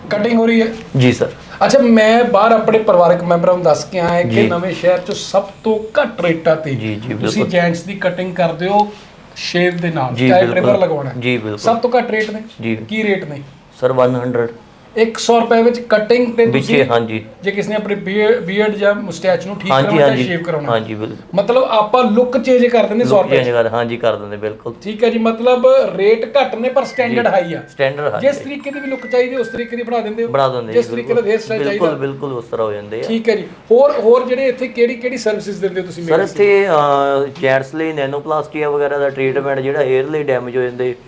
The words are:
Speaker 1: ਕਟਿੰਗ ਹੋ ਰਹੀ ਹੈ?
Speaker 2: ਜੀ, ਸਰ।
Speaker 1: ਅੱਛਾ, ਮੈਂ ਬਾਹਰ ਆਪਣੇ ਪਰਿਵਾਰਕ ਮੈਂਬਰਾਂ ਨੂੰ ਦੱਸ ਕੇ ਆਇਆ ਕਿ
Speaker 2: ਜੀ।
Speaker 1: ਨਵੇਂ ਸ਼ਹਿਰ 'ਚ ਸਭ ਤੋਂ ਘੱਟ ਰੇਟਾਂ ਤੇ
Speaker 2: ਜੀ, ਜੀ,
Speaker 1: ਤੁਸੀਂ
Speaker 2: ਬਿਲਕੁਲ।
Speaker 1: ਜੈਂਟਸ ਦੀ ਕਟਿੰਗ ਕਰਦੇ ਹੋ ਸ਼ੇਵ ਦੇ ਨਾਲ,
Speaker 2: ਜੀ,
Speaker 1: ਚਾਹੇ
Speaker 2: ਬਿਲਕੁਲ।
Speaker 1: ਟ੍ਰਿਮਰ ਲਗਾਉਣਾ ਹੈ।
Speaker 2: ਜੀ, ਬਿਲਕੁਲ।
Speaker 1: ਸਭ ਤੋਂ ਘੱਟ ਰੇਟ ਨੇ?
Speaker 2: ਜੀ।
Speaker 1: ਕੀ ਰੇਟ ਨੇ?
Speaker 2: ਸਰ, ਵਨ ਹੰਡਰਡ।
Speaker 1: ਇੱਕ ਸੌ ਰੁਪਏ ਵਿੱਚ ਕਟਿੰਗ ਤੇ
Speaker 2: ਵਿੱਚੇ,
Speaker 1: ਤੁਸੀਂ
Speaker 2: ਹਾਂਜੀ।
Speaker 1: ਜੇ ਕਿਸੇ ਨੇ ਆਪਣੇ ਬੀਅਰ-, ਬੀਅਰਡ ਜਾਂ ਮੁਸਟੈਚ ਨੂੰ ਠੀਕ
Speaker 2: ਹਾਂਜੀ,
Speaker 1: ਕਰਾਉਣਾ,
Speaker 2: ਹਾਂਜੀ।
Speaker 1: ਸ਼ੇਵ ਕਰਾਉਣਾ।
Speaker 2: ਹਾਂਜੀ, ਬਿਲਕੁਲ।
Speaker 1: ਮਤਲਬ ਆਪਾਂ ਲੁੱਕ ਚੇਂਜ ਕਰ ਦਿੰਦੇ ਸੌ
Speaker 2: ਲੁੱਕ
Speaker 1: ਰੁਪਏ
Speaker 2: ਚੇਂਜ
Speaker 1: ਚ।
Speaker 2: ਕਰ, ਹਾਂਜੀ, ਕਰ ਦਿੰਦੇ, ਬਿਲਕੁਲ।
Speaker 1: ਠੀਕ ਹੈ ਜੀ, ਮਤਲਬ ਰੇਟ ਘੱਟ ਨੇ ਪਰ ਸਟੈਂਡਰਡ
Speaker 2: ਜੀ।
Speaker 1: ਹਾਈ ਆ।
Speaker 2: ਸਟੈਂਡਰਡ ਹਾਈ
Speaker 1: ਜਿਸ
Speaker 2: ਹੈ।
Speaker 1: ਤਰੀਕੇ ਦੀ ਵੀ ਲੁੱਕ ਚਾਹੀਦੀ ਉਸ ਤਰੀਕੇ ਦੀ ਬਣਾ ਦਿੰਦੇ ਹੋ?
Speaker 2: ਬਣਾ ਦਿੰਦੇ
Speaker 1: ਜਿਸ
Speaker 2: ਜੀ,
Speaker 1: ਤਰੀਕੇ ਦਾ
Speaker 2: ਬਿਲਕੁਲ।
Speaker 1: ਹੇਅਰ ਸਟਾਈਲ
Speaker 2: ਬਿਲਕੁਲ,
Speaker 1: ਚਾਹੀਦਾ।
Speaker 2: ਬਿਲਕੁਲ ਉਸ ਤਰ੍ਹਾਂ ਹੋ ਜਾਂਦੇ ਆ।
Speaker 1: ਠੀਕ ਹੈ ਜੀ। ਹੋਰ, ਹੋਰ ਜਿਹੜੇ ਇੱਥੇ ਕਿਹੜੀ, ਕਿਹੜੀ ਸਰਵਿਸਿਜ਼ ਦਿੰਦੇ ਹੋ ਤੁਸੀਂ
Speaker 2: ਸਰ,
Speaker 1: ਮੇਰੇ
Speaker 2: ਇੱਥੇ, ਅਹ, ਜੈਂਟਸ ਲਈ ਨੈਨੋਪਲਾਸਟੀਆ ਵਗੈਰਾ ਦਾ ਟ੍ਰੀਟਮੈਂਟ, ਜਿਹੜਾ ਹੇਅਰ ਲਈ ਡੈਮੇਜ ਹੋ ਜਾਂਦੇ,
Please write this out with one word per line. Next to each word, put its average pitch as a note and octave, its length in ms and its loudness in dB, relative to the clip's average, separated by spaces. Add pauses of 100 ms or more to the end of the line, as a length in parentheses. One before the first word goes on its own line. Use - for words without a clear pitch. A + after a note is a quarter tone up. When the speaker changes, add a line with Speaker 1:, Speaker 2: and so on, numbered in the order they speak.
(100)
Speaker 1:
ਕਟਿੰਗ A3 280 0
ਹੋ A3+ 80 4
ਰਹੀ A3+ 160 4
ਹੈ? A3+ 40 2 (320)
Speaker 2:
ਜੀ, B2+ 140 6
ਸਰ। - 200 -2 (320)
Speaker 1:
ਅੱਛਾ, B3 140 4
ਮੈਂ A3+ 460 6
ਬਾਹਰ G#3 280 4
ਆਪਣੇ A3 260 2
ਪਰਿਵਾਰਕ F3 460 4
ਮੈਂਬਰਾਂ F3 300 2
ਨੂੰ F3+ 80 -2
ਦੱਸ D3+ 220 2
ਕੇ F#3 160 -6
ਆਇਆ E3+ 220 0
ਕਿ F3 60 0
Speaker 2:
ਜੀ। A2+ 180 2
Speaker 1:
ਨਵੇਂ E3+ 280 -2
ਸ਼ਹਿਰ F3+ 240 2
'ਚ F#3 140 -6
ਸਭ G3+ 320 -2 (200)
ਤੋਂ A3 360 -2
ਘੱਟ A#3 200 -4
ਰੇਟਾਂ E3 360 0
ਤੇ D#3 140 -8
Speaker 2:
ਜੀ, A2 240 -4
ਜੀ, - 0 -
Speaker 1:
ਤੁਸੀਂ A2 200 -8
Speaker 2:
ਬਿਲਕੁਲ। G#2+ 340 -2
Speaker 1:
ਜੈਂਟਸ F3 340 0
ਦੀ G3 120 -10
ਕਟਿੰਗ F#3 400 -4
ਕਰਦੇ E3+ 340 -2
ਹੋ G#3 240 2 (440)
ਸ਼ੇਵ F3 400 -2
ਦੇ E3+ 140 -2
ਨਾਲ, C3 240 -4
Speaker 2:
ਜੀ, B2 140 2
Speaker 1:
ਚਾਹੇ F#3 180 6
Speaker 2:
ਬਿਲਕੁਲ। - 160 0
Speaker 1:
ਟ੍ਰਿਮਰ - 160 2
ਲਗਾਉਣਾ D3+ 320 -2
ਹੈ। A#2+ 80 -12
Speaker 2:
ਜੀ, B2 200 -2
ਬਿਲਕੁਲ। G#2+ 200 -6
Speaker 1:
ਸਭ A3+ 180 0
ਤੋਂ A#3+ 220 -2
ਘੱਟ A3+ 120 -2
ਰੇਟ G#3+ 200 -4
ਨੇ? A3 120 -10 (180)
Speaker 2:
ਜੀ। A2+ 160 -2
Speaker 1:
ਕੀ G#3+ 280 -6
ਰੇਟ F#3+ 200 -2
ਨੇ? C#3+ 180 -12 (380)
Speaker 2:
ਸਰ, C3 120 2
ਵਨ B2+ 240 4
ਹੰਡਰਡ। A#2+ 320 -2 (480)
Speaker 1:
ਇੱਕ A3+ 220 0
ਸੌ A#3+ 220 2
ਰੁਪਏ A#3 220 4
ਵਿੱਚ A#3 180 2
ਕਟਿੰਗ A3+ 540 0
ਤੇ A3+ 120 4
Speaker 2:
ਵਿੱਚੇ, C3+ 320 2
Speaker 1:
ਤੁਸੀਂ C3 120 2
Speaker 2:
ਹਾਂਜੀ। A2 340 0 (180)
Speaker 1:
ਜੇ G3 80 -4
ਕਿਸੇ G3 180 -4
ਨੇ G#3 60 -4
ਆਪਣੇ G3+ 200 -2
ਬੀਅਰ-, G#3 460 0
ਬੀਅਰਡ G#3 340 -2
ਜਾਂ G3+ 200 0
ਮੁਸਟੈਚ F#3 520 -2
ਨੂੰ G3+ 120 -10
ਠੀਕ E3+ 120 -4
Speaker 2:
ਹਾਂਜੀ, C#3 160 4
Speaker 1:
ਕਰਾਉਣਾ, D#3 200 4
Speaker 2:
ਹਾਂਜੀ। B2+ 180 2
Speaker 1:
ਸ਼ੇਵ E3+ 180 -4
ਕਰਾਉਣਾ। D3+ 300 -4
Speaker 2:
ਹਾਂਜੀ, A2 220 -2
ਬਿਲਕੁਲ। G#2+ 220 -8 (180)
Speaker 1:
ਮਤਲਬ A3+ 300 2
ਆਪਾਂ A3+ 400 2
ਲੁੱਕ B3 340 2
ਚੇਂਜ B3 280 2
ਕਰ A#3 200 2
ਦਿੰਦੇ A3 180 0
ਸੌ B3+ 60 0
Speaker 2:
ਲੁੱਕ G3 120 6
Speaker 1:
ਰੁਪਏ C3+ 140 2
Speaker 2:
ਚੇਂਜ B2+ 120 2
Speaker 1:
ਚ। - 20 0
Speaker 2:
ਕਰ, A#2 180 2
ਹਾਂਜੀ, A#2 280 -2
ਕਰ A#2 200 0
ਦਿੰਦੇ, G2+ 200 -10
ਬਿਲਕੁਲ। G#2+ 460 -8
Speaker 1:
ਠੀਕ A3 220 -2
ਹੈ A3+ 60 2
ਜੀ, A3+ 80 -2
ਮਤਲਬ A#3 480 2 (300)
ਰੇਟ A3+ 400 2
ਘੱਟ C4+ 180 2
ਨੇ A#3 140 -2
ਪਰ B3+ 160 0
ਸਟੈਂਡਰਡ A#3 420 -2
Speaker 2:
ਜੀ। F#3+ 60 2
Speaker 1:
ਹਾਈ F3 220 0
ਆ। C3+ 140 -10
Speaker 2:
ਸਟੈਂਡਰਡ C#3+ 460 -2
ਹਾਈ - 60 -2
Speaker 1:
ਜਿਸ C4+ 180 0
Speaker 2:
ਹੈ। - 60 -12
Speaker 1:
ਤਰੀਕੇ C#4 260 -10
ਦੀ C#4+ 100 -10
ਵੀ C#4 60 -10
ਲੁੱਕ B3+ 200 -8
ਚਾਹੀਦੀ B3+ 300 0
ਉਸ A#3 120 -4
ਤਰੀਕੇ A#3+ 280 -8
ਦੀ A#3+ 60 -6
ਬਣਾ A#3 160 -4
ਦਿੰਦੇ A3 260 -4
ਹੋ? A#3 40 -6
Speaker 2:
ਬਣਾ C#3 200 2
ਦਿੰਦੇ B2 240 -6
Speaker 1:
ਜਿਸ A#3 120 2
Speaker 2:
ਜੀ, A#2 80 -8
Speaker 1:
ਤਰੀਕੇ A#2+ 160 -8
ਦਾ - 60 0
Speaker 2:
ਬਿਲਕੁਲ। A3 160 0
Speaker 1:
ਹੇਅਰ A3 100 0
ਸਟਾਈਲ F3+ 240 -4
Speaker 2:
ਬਿਲਕੁਲ, F3+ 240 0
Speaker 1:
ਚਾਹੀਦਾ। C#3 180 -4
Speaker 2:
ਬਿਲਕੁਲ C#3 260 -6
ਉਸ A#2+ 120 -8
ਤਰ੍ਹਾਂ A2 220 -4
ਹੋ G#2+ 60 -4
ਜਾਂਦੇ G#2 280 -8
ਆ। - 80 -6
Speaker 1:
ਠੀਕ A3+ 200 -2
ਹੈ G#3+ 80 4
ਜੀ। F#3 60 -4
ਹੋਰ, B3 580 2
ਹੋਰ A#3+ 260 4
ਜਿਹੜੇ B3+ 200 -2
ਇੱਥੇ A#3+ 220 -2
ਕਿਹੜੀ, A#3+ 260 0
ਕਿਹੜੀ B3 220 -6
ਸਰਵਿਸਿਜ਼ G3+ 440 -4
ਦਿੰਦੇ F#3 200 -4
ਹੋ F3 60 -8
ਤੁਸੀਂ E3+ 180 -12
Speaker 2:
ਸਰ, E3 60 -2
Speaker 1:
ਮੇਰੇ E3 120 4
Speaker 2:
ਇੱਥੇ, G3+ 460 2
ਅਹ, C#3 720 2
ਜੈਂਟਸ C3+ 340 0
ਲਈ D#3+ 180 -4
ਨੈਨੋਪਲਾਸਟੀਆ D3+ 800 -4
ਵਗੈਰਾ C#3+ 280 0
ਦਾ C#3+ 100 0
ਟ੍ਰੀਟਮੈਂਟ, C3+ 520 -2
ਜਿਹੜਾ C#3 220 -2
ਹੇਅਰ C3 220 2
ਲਈ D3+ 180 -4
ਡੈਮੇਜ B2 340 -2
ਹੋ B2+ 60 0
ਜਾਂਦੇ, B2 320 -4 (140)